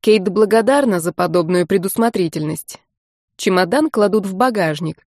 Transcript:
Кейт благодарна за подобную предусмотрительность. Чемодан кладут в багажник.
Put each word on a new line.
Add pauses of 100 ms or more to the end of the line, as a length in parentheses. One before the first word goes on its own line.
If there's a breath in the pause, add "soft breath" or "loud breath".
Кейт
благодарна
за
подобную
предусмотрительность. (580)
Чемодан
кладут
в
багажник.